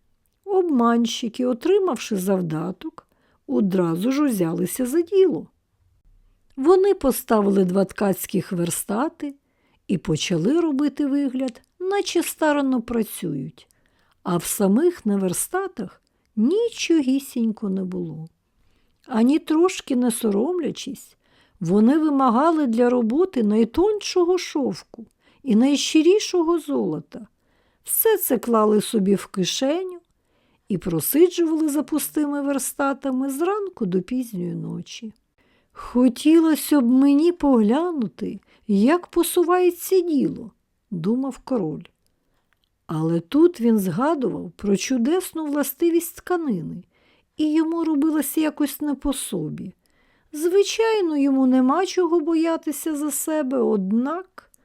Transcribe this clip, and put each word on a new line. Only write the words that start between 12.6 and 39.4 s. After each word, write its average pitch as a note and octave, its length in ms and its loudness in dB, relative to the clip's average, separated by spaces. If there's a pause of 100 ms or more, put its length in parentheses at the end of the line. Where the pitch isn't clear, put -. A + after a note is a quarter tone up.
працюють, A3 840 -6 (560)
а F3+ 140 -2
в F3 60 -2
самих A#3+ 640 0
на G3+ 120 0
верстатах G3 840 -6 (340)
нічогісінько C4 1300 0
не F#3+ 140 -2
було. E3+ 440 -8 (800)
Ані C4 340 2
трошки D#4+ 560 0
не B3 160 0
соромлячись, B3+ 1080 -4 (420)
вони G#3+ 380 4
вимагали C#4+ 720 2
для A#3+ 220 2
роботи B3 540 0
найтоншого E4+ 960 2
шовку A3+ 680 -6 (380)
і A#3+ 120 2
найщирішого D#4+ 1040 2
золота. G#3+ 680 -6 (560)
Все - 340 2
це B3+ 200 0
клали G#3+ 440 2
собі G3+ 340 0
в - 120 -6
кишеню E4 720 -4 (680)
і F#3+ 100 -2
просиджували D#4 920 2
за C#4+ 140 0
пустими C#4+ 580 -4
верстатами C#4 880 -4
зранку F#4 560 -4
до F#3 160 0
пізньої G3+ 540 -6
ночі. E3+ 580 -12 (600)
«Хотілося D4 1080 2
б A#3+ 40 2
мені C#4+ 460 4
поглянути, B3 1080 0 (280)
як A#3+ 400 2
посувається F4 920 2